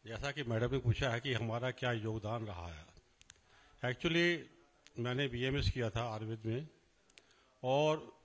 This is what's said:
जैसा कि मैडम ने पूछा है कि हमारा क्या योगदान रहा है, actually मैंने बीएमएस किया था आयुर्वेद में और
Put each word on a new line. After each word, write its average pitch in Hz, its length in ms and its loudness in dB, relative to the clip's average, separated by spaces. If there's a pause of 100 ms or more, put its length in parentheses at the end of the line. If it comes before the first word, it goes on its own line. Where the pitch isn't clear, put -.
जैसा 113 260 -6
कि 147 120 -4
मैडम 117 280 2
ने 135 60 2
पूछा 123 320 2
है 117 100 0
कि 131 140 0
हमारा 117 380 0
क्या 123 200 -2
योगदान 110 560 -2
रहा 87 200 -8
है, 80 180 -12 (1000)
actually 170 520 2 (640)
मैंने 123 280 0
बीएमएस 131 440 2
किया 117 180 0
था 117 240 -2
आयुर्वेद 110 320 -6
में 123 220 -2 (960)
और 147 600 2